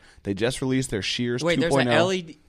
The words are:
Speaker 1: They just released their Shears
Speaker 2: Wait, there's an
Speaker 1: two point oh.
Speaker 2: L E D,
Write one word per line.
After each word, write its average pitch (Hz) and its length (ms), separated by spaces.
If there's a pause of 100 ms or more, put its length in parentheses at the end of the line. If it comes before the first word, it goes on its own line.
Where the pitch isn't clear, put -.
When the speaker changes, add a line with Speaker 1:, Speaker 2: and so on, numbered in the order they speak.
(240)
Speaker 1:
They 98 100
just 113 260
released 131 300
their 101 120
Shears 123 420
Speaker 2:
Wait, 165 160
there's 127 120
an 135 120
Speaker 1:
two - 0
point 123 120
oh. 165 100
Speaker 2:
L 190 60
E 185 100
D, - 160 (100)